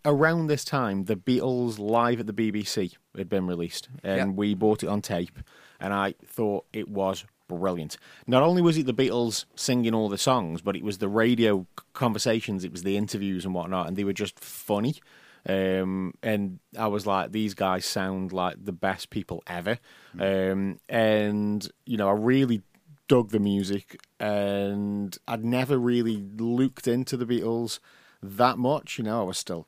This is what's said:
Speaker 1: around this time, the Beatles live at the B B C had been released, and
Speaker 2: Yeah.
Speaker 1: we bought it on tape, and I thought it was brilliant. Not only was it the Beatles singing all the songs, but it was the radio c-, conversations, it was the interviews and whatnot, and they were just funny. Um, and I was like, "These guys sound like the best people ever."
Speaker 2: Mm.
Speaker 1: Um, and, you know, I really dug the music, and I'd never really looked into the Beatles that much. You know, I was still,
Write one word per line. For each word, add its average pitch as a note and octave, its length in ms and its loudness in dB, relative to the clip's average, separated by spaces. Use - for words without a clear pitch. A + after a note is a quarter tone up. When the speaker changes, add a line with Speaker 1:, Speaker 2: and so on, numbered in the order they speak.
Speaker 1:
around D#3 420 4
this D3 180 0
time, G2+ 400 0
the G#2+ 100 0
Beatles B2 600 0
live A#2 420 2
at A2 60 -6
the G#2+ 80 -6
B A2 160 0
B G#2 140 -2
C F#2+ 300 -4
had F#2+ 140 -6
been F#2+ 160 0
released, E2+ 440 -6
and F#2+ 140 0
Speaker 2:
Yeah. F#2+ 80 0
Speaker 1:
we G2+ 300 0
bought G#2+ 260 4
it F2 60 -4
on G2+ 160 -2
tape, F2 340 -4
and G2 140 -4
I G2 220 0
thought G#2 480 -2
it G#2+ 160 -6
was F#2+ 360 -2
brilliant. F2 500 -4
Not B2+ 160 6
only F3 220 6
was E3 120 6
it D3+ 120 0
the B2+ 60 2
Beatles A#2+ 520 0
singing A#2+ 380 2
all A2 160 2
the G2 80 -4
songs, F2+ 460 0
but G2+ 120 0
it F2+ 60 -8
was G2 160 -6
the G2+ 120 -2
radio A2+ 500 4
c-, - 140 -18
conversations, A2 680 0
it F2+ 80 -8
was F2 100 -12
the G2 160 0
interviews G2 480 -2
and F#2+ 80 -4
whatnot, F2+ 340 -2
and F#2 80 -4
they G2+ 80 0
were G2 100 0
just G2 260 -6
funny. G#2+ 560 -2
Um, F#2+ 760 0
and G2+ 340 -2
I A2 120 -2
was G2+ 180 -2
like, F#2+ 280 0
"These G#2+ 200 0
guys F#2 320 0
sound F#2+ 480 -4
like F2+ 320 -4
the G2+ 60 -6
best F#2 400 -4
people F#2 340 -8
ever." F2+ 320 -4
Speaker 2:
Mm. F#2+ 340 2
Speaker 1:
Um, G2 280 -2
and, G#2 800 2
you A#2+ 120 -4
know, G2+ 120 4
I G2+ 40 6
really A#2+ 500 4
dug A#2+ 220 6
the A2 100 2
music, G2 600 0
and G2+ 960 -2
I'd A2+ 180 -4
never B2+ 320 0
really A#2+ 400 2
looked A#2+ 520 -2
into B2 280 0
the A#2+ 100 -2
Beatles A#2 520 -2
that A#2 360 2
much. B2+ 400 -2
You A#2+ 60 -4
know, A2 160 -2
I G#2+ 40 0
was F#2 140 -4
still, E2+ 300 -8